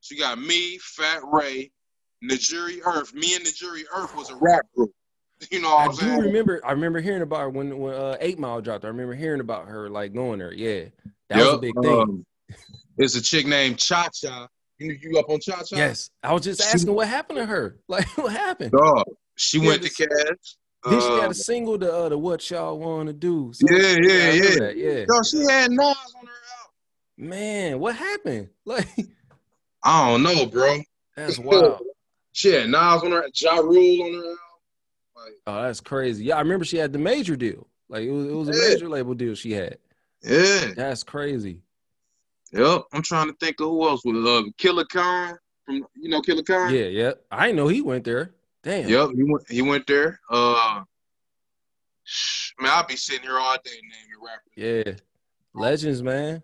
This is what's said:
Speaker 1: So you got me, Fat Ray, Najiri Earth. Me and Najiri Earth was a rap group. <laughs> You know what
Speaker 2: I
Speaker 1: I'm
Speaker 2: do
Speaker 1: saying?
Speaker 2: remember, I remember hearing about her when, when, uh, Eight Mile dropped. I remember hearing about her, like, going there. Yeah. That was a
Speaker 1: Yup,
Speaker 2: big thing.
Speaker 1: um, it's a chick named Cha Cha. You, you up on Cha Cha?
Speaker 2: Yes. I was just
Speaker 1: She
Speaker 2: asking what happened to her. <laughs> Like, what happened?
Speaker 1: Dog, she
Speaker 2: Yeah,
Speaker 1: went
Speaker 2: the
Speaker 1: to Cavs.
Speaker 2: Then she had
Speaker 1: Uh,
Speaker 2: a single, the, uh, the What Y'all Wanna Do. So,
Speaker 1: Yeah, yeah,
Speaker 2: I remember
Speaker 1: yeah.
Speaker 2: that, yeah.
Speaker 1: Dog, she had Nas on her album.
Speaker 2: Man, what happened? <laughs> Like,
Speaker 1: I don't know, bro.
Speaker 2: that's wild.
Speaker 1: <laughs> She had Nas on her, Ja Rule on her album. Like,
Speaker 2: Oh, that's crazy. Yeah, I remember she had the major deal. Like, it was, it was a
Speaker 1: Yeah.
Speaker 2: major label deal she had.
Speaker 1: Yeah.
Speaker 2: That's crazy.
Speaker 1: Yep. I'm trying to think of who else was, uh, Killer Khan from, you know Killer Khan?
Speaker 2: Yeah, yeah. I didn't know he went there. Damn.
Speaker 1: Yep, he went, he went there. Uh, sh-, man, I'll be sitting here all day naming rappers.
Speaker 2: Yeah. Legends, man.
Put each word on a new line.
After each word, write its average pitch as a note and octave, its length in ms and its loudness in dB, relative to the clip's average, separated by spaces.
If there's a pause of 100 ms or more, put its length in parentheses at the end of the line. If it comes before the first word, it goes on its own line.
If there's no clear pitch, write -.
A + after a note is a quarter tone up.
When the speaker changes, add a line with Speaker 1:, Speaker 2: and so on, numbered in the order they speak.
Speaker 1:
So - 140 -18
you D3 60 -4
got B2 180 -2
me, F3 400 -2
Fat D#3 420 -4 (100)
Ray, C#3 400 -2 (520)
Najiri E3+ 640 -4
Earth. D#3+ 280 -4
Me E3 220 -2
and F3 100 -6
Najiri E3+ 380 -8 (120)
Earth F#3 200 -8
was C#3 140 -12
a C3+ 60 -14
rap D#3+ 300 2 (100)
group. A2+ 200 0
<laughs> - 560 -20
You F#3 100 -4
know D#3+ 80 0
what D3+ 120 6
Speaker 2:
I D3 40 4
Speaker 1:
I'm C#3+ 60 0
Speaker 2:
do C3+ 60 -8
Speaker 1:
saying? A#3 240 0
Speaker 2:
remember, G3+ 440 0
I B2+ 60 -2
remember E3 280 -2
hearing F#3+ 220 -4
about D3+ 200 -4
her C#3 100 -4
when, C#3 260 -8
when, C3+ 160 -8
uh, C3+ 260 -6
Eight F3 200 -4
Mile A#2+ 200 -6
dropped. G#2+ 260 -8
I - 20 -8
remember B2 260 -8
hearing D3 260 -6
about A2 280 -8
her, G#2+ 200 -12
like, G#2 240 -8
going A#2 280 -6
there. F2 120 -10
Yeah. G2 340 -6 (440)
That G#2 80 2
was B2 120 8
a - 20 6
Speaker 1:
Yup, A#2 100 0
Speaker 2:
big A#2+ 220 -4
thing. A#2+ 180 6
Speaker 1:
um, G2 240 -2 (720)
it's C3 180 2
a A#2+ 60 -2
chick D3 240 0
named C#3 320 0
Cha F3 340 0
Cha. B2+ 360 -12 (320)
You, D#3 200 -10
you D#3+ 200 0
up D3 100 -2
on D3+ 100 0
Cha F3+ 220 -8
Cha? F3 140 -10
Speaker 2:
Yes. C#3+ 340 -2 (140)
I C3 100 0
was F3 80 0
just F#3 220 -6
Speaker 1:
She G#3 60 0
Speaker 2:
asking G3+ 260 2
what A3 120 0
happened C#4+ 300 -6
to A#3 80 -4
her. D#3+ 380 -6
<laughs> - 40 -20
Like, F#3+ 200 -2 (100)
what C4 140 -4
happened? F4 400 -6
Speaker 1:
Dog, C3+ 320 6 (320)
she - 240 -2
Speaker 2:
Yeah, D#3 80 4
Speaker 1:
went D#3 160 2
Speaker 2:
the - 60 -2
Speaker 1:
to D#3 180 -2
Cavs. D3+ 480 -4 (300)
Speaker 2:
Then A#3+ 160 4
she A#3+ 200 2
had - 60 0
Speaker 1:
Uh, - 20 0
Speaker 2:
a - 60 -6
single, A#3 420 -4
the, F3+ 160 -2
uh, E3+ 160 -2
the D3 80 -2
What E3 320 -4
Y'all E3 300 -6
Wanna D#3+ 340 -6
Do. D3+ 400 -2
So, - 160 4
Speaker 1:
Yeah, F3 80 8
yeah, F#3+ 60 8
Speaker 2:
I F3+ 460 6
remember E3 140 6 (100)
Speaker 1:
yeah. D#3 140 6
Speaker 2:
that, G#2 100 -6
yeah. C#3+ 280 -2
Speaker 1:
Dog, A#3 220 4
she D4+ 100 0 (100)
had C4+ 220 6
Nas B3 100 2 (400)
on B3 60 -20
her A#3+ 60 -20 (280)
album. - 680 -18
Speaker 2:
Man, F#3+ 500 -4
what A3+ 160 -2
happened? C#4 640 -6
<laughs> - 80 -20
Like, A3 220 -2 (960)
Speaker 1:
I D3 260 6
don't A#2+ 140 6
know, D#3+ 240 4
bro. C3+ 320 2 (360)
Speaker 2:
that's D3+ 220 -6
wild. D3+ 440 4 (260)
Speaker 1:
<laughs> - 240 -20
She - 200 4
had B2 200 4
Nas E3 320 6
on F3 80 0
her, E3+ 160 0 (120)
Ja D#3+ 180 4
Rule F3 460 6
on E3+ 100 -4
her F3 60 -8
album. E3+ 180 -10 (760)
Like, A2+ 180 -20 (140)
Speaker 2:
Oh, G#2 160 -6
that's B2 180 -6
crazy. B2+ 440 -4
Yeah, D3+ 100 0
I D3+ 60 -2
remember F3 240 0
she E3 120 -4
had D3 160 -2
the C#3+ 60 -4
major F#3 360 0
deal. A#2 300 -6 (240)
Like, A2 140 -8
it B2+ 80 -4
was, C#3+ 160 -4
it D3 60 -6
was D#3 160 -4
a - 40 -2
Speaker 1:
Yeah. A#3 220 4
Speaker 2:
major E3+ 120 -4
label B2+ 280 -4
deal A#2 180 -4
she G#2+ 200 -8
had. G2 260 -6 (420)
Speaker 1:
Yeah. F#3 540 4
Speaker 2:
That's B2+ 280 -6
crazy. A#2 600 -8 (880)
Speaker 1:
Yep. C#3+ 320 4 (100)
I'm D3 80 -4
trying D#3+ 260 -2
to D3+ 120 -8
think - 200 -4
of D#3 100 -2
who D#3+ 180 0
else C3+ 180 -2
was, A2+ 220 0
uh, A#2 200 2 (120)
Killer F3 260 2
Khan F3+ 500 -2 (300)
from, C#3 180 -8 (120)
you E3 140 -14
know D#3+ 120 0
Killer D#3+ 220 -2
Khan? F#3 280 0
Speaker 2:
Yeah, B2 140 2
yeah. G#2+ 260 -2 (200)
I C3+ 160 0
didn't B3 100 0
know C#3+ 100 2
he G#3+ 140 2
went B2+ 220 -4
there. B2 320 -6 (260)
Damn. F3 260 -6
Speaker 1:
Yep, C3 280 4
he B2+ 80 2
went, D3 280 -2
he A#2+ 120 -2
went C#3+ 240 0
there. C#3+ 320 2 (100)
Uh, A#2 540 2 (1200)
sh-, - 560 -8
man, C3 140 2
I'll C#3 120 4
be C3 100 -8
sitting B2+ 280 -8
here C3 140 -4
all C3 260 0
day B2 80 -18 (100)
naming A2 420 -20
rappers. A2+ 300 -20 (420)
Speaker 2:
Yeah. - 80 -20 (500)
Legends, C3+ 500 -2
man. D3 400 -6